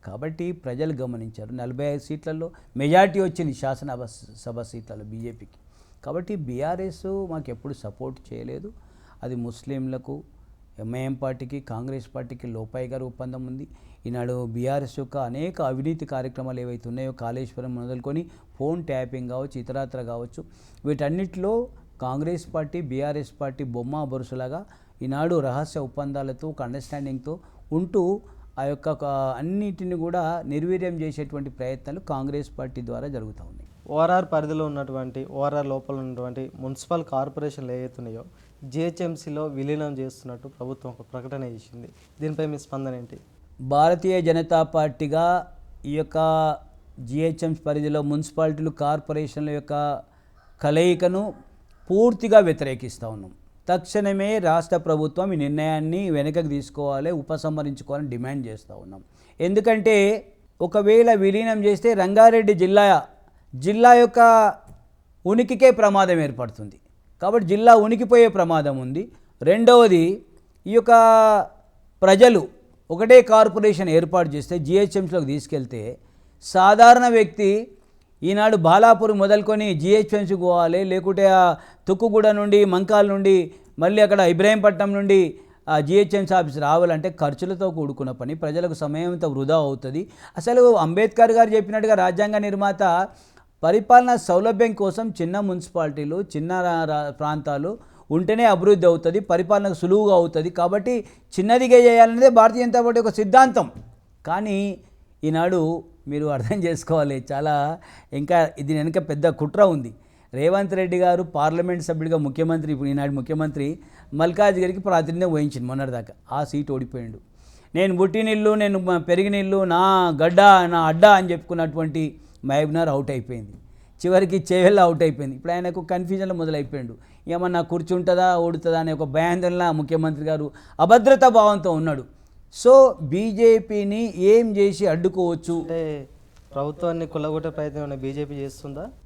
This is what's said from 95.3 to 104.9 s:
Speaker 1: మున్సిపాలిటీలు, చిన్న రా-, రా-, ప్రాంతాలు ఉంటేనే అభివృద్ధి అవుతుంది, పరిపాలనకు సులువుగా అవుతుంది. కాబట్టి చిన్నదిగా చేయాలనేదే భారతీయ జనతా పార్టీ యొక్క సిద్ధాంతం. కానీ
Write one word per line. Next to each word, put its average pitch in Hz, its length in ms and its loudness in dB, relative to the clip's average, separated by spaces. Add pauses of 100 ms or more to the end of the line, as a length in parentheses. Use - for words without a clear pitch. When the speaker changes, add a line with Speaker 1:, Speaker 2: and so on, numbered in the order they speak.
Speaker 1:
మున్సిపాలిటీలు, 160 680 -6 (160)
చిన్న 156 180 -6 (140)
రా-, 165 240 -2
రా-, 147 300 -4
ప్రాంతాలు 151 520 -6 (380)
ఉంటేనే 196 440 0
అభివృద్ధి 185 360 4
అవుతుంది, 170 300 2
పరిపాలనకు 190 600 0
సులువుగా 196 340 4
అవుతుంది. 165 340 2
కాబట్టి 185 440 -2 (420)
చిన్నదిగా 240 520 6
చేయాలనేదే 233 420 8 (100)
భారతీయ 226 260 6
జనతా 240 160 2
పార్టీ 233 200 2
యొక్క 220 180 0
సిద్ధాంతం. 214 480 6 (600)
కానీ 196 300 -4 (640)